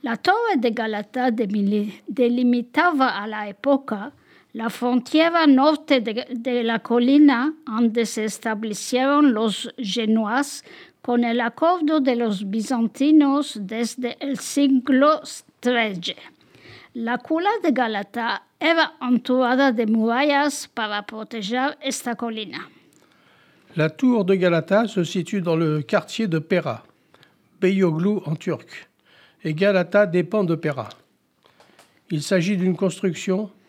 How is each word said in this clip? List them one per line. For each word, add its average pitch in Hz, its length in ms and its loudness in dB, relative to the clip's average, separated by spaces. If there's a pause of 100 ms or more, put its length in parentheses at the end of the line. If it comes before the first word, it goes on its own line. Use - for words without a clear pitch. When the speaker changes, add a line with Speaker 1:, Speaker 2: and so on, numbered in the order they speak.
Speaker 1:
La 233 140 -4
torre 415 400 0
de 240 120 0
Galata 220 640 -4
de 220 160 -2
mili-, 208 600 -2
delimitaba 247 1080 2
a 208 80 -8
la 214 240 -8
época 262 640 -2 (420)
la 226 160 -6
frontera 311 800 0
norte 285 540 4
de, 220 300 -6
de 240 320 -4
la 226 160 0
colina 262 760 4 (120)
donde 226 400 0
se 214 200 -6
establecieron 240 1080 0
los 214 460 -2
genuas 220 840 -2 (380)
con 240 220 0
el 233 180 0
acuerdo 311 580 0
de 254 160 0
los 214 320 -2
bizantinos 269 1120 2
desde 233 600 -6
el 277 180 -4
siglo 277 840 2 (380)
trece. 214 560 -2 (800)
La 233 240 -4
Cula 330 320 -2 (140)
de 330 80 2
Galata 226 720 -2 (160)
era 330 400 0
entourada 254 720 2
de 226 140 0
murallas 262 840 0
para 208 360 -6
proteger 226 800 -6
esta 247 340 -6
colina. 220 520 -8 (1080)
Speaker 2:
La 156 140 2
tour 240 360 2
de 190 100 2
Galata 185 520 2
se 190 160 -2
situe 180 380 -4
dans 165 140 0
le 151 280 0
quartier 208 440 -2
de 160 120 0
Pera, 151 440 -4 (800)
Beyoğlu 185 640 2
en 156 100 -4
turc, - 540 -10 (540)
et 156 100 -4
Galata 190 540 2
dépend 175 360 0
de 165 120 0
Pera. 143 340 -6 (1200)
Il 151 140 -4
s'agit 190 340 0
d'une 185 180 0
construction 190 760 -4 (180)